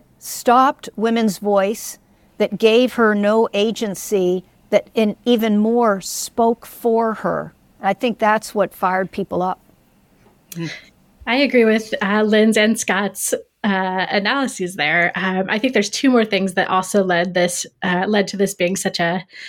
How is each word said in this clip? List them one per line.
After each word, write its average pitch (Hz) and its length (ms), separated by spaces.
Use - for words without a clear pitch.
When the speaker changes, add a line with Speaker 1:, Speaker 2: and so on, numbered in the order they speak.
Speaker 1:
stopped - 760
women's 220 420
voice, 202 600
that 208 200
gave 226 360
her 220 200
no 208 400
agency, 196 880
that - 240
in, 214 320
even 220 320
more 220 420
spoke - 680
for 226 500
her. 160 380
I 196 100
think 226 260
that's 214 380
what 196 180
fired 185 380
people 175 300
up. 185 180
Speaker 2:
I 226 80
agree 254 300
with, 220 360
uh, 208 220
Lynn's 214 320
and 220 240
Scott's, 196 540
uh, 185 440
analyses 208 640
there. 170 400
Um, 185 340
I 214 100
think 254 140
there's 208 160
two - 200
more 240 140
things 190 300
that 185 160
also 185 340
led 180 300
this, 180 320
uh, 180 240
led 202 220
to 202 80
this 196 160
being 185 240
such - 240
a, 170 240